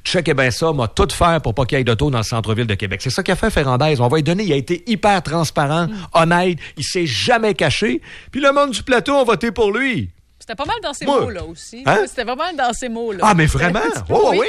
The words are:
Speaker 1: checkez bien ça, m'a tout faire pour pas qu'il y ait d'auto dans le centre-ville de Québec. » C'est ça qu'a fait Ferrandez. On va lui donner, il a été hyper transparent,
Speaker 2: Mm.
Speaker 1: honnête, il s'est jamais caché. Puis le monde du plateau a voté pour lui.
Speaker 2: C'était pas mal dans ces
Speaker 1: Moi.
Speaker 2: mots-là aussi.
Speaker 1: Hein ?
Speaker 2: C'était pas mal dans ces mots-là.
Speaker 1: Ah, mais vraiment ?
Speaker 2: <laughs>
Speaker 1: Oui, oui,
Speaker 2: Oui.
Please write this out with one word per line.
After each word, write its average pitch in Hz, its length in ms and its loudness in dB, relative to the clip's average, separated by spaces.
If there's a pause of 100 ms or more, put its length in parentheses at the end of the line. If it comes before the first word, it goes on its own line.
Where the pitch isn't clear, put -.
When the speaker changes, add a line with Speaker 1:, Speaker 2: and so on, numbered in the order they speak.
Speaker 1:
checkez 165 300 0
bien 131 160 2
ça, 160 220 0
m'a 127 160 0
tout 196 240 2
faire 170 300 4
pour 117 120 -2
pas 135 120 0
qu'il 147 120 -2
y - 20 2
ait 127 40 0
d'auto 123 260 2
dans 123 80 0
le 104 60 0
centre-ville 113 420 -2
de 104 80 0
Québec. » 95 280 -4
C'est 131 80 -2
ça 190 120 -4
qu'a 269 140 0
fait 220 140 0
Ferrandez. 139 500 2
On 120 80 4
va 151 100 2
lui 156 40 2
donner, 180 220 0
il 165 80 0
a 139 40 2
été 170 300 -4
hyper 202 360 2
transparent, 156 640 0
Speaker 2:
Mm. 220 40 -6 (220)
Speaker 1:
honnête, 175 440 4 (180)
il 139 80 -6
s'est 175 220 -2
jamais 214 480 0
caché. 208 460 0 (300)
Puis 262 100 -6
le 277 120 4
monde 285 180 2
du 202 120 -6
plateau 262 340 0
a 269 80 4
voté 226 260 0
pour 202 220 0
lui. 175 380 -2 (280)
Speaker 2:
C'était - 160 -14
pas 277 100 -8
mal 415 180 -4
dans 294 120 -8
ces 302 120 -12
Speaker 1:
Moi. 277 160 2
Speaker 2:
mots-là 185 220 -6
aussi. 170 420 -16
Speaker 1:
Hein ? 403 200 2
Speaker 2:
C'était 240 180 -8
pas 247 120 -4
mal 330 200 -6
dans 247 160 0
ces 247 160 -8
mots-là. 226 340 -6
Speaker 1:
Ah, 208 120 6
mais 156 120 4
vraiment ? 165 340 0 (140)
Speaker 2:
<laughs> 101 140 -8
Speaker 1:
Oui, 143 140 2
oui, 262 80 6
Speaker 2:
Oui. 185 80 4 (100)